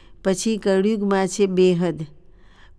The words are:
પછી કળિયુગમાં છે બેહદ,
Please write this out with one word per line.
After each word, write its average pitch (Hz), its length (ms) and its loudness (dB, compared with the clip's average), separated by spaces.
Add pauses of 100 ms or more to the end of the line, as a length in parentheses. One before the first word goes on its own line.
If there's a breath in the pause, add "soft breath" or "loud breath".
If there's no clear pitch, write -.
(240 soft breath)
પછી 190 340 -2
કળિયુગમાં 196 720 0
છે 196 180 0
બેહદ, 180 560 2 (760 soft breath)